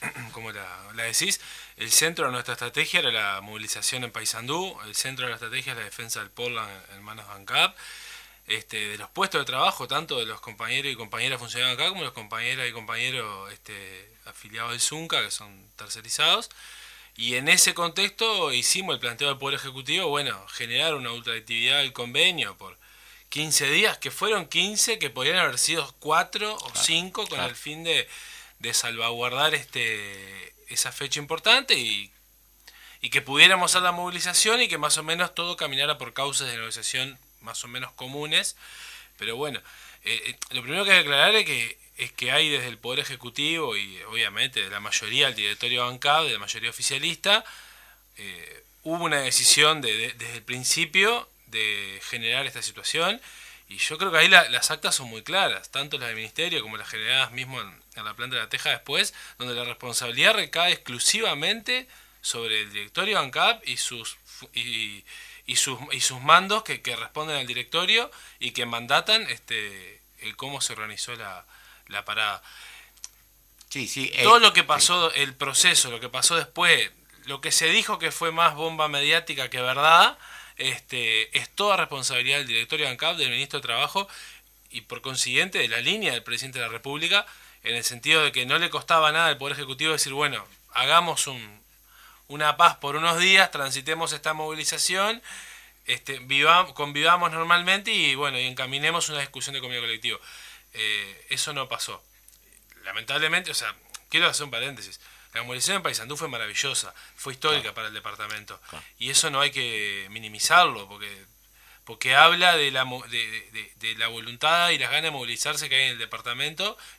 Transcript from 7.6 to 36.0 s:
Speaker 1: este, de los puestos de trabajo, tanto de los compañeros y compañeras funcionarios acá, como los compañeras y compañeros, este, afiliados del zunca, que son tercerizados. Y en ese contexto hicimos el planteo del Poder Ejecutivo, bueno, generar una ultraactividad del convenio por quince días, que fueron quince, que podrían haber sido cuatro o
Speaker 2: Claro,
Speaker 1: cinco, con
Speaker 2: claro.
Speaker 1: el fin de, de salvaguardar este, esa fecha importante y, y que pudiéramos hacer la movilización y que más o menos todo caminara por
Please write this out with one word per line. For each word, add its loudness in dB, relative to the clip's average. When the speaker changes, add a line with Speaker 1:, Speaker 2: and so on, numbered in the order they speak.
Speaker 1:
este, -6
de -8
los -14
puestos -2
de -2
trabajo, -2
tanto -4
de -2
los -10
compañeros -4
y -8
compañeras -4
funcionarios -2
acá, 0
como -8
los -8
compañeras -4
y -6
compañeros, -6
este, -18
afiliados -10
del -4
zunca, -2
que -4
son -12
tercerizados. -2
Y -2
en 0
ese 6
contexto 0
hicimos 0
el -8
planteo -2
del -2
Poder -2
Ejecutivo, -4
bueno, -2
generar -2
una -6
ultraactividad 0
del -2
convenio 0
por -16
quince 0
días, 4
que -6
fueron -2
quince, 0
que -2
podrían 0
haber 2
sido 0
cuatro 0
o -12
Speaker 2:
Claro, -4
Speaker 1:
cinco, 0
con -6
Speaker 2:
claro. -2
Speaker 1:
el -10
fin -12
de, 2
de -6
salvaguardar 0
este, -4
esa -2
fecha -4
importante 2
y, -2
y -6
que 2
pudiéramos 8
hacer 4
la 4
movilización 2
y 0
que -2
más 2
o 0
menos -2
todo -4
caminara 0
por -10